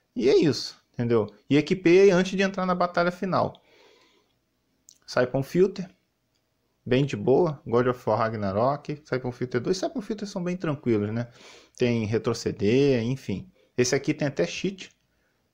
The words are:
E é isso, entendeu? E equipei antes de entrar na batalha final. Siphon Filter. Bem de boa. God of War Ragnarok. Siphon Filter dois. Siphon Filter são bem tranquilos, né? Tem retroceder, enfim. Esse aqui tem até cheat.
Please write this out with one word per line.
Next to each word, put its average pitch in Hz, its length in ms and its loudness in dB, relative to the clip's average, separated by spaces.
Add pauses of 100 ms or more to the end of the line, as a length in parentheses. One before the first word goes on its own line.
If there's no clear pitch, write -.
(140)
E 320 160 2
é 415 80 6
isso, - 440 0 (120)
entendeu? 117 360 0 (180)
E 139 100 4
equipei 185 520 6
antes 185 240 2
de 190 80 0
entrar 190 220 -2
na 185 100 0
batalha 175 380 0
final. 160 500 -4 (1400)
Siphon 127 360 -2
Filter. 185 480 0 (960)
Bem 127 180 2
de 135 140 -4
boa. 139 480 2
God 120 220 2
of 123 200 -4
War 107 100 2
Ragnarok. 113 840 -2
Siphon 127 260 -6
Filter 123 300 -6
dois. 156 160 -2
Siphon 330 240 -6
Filter 208 260 -8
são 196 160 -8
bem 180 140 -4
tranquilos, 117 560 -2
né? 120 160 -6 (480)
Tem 117 300 0
retroceder, 117 960 0
enfim. 113 500 -6 (240)
Esse 123 180 2
aqui 143 200 -2
tem 151 120 -4
até 170 200 -2
cheat. - 500 -8 (580)